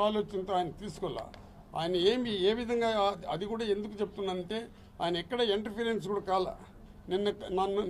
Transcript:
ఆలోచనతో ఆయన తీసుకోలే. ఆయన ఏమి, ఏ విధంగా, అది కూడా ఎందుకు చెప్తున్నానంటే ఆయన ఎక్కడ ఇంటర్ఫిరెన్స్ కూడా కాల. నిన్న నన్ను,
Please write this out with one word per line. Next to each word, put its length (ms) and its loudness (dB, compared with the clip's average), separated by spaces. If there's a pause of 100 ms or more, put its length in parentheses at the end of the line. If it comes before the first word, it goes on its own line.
ఆలోచనతో 520 0
ఆయన 140 0 (100)
తీసుకోలే. 440 -6 (540)
ఆయన 160 0 (160)
ఏమి, 200 0 (180)
ఏ 100 6
విధంగా, 300 2 (440)
అది 180 -2
కూడా 220 -2
ఎందుకు 280 -2
చెప్తున్నానంటే 580 -2 (420)
ఆయన 220 2
ఎక్కడ 160 -2 (180)
ఇంటర్ఫిరెన్స్ 540 -2
కూడా 200 0
కాల. 160 4 (600)
నిన్న 200 2 (300)
నన్ను, 300 2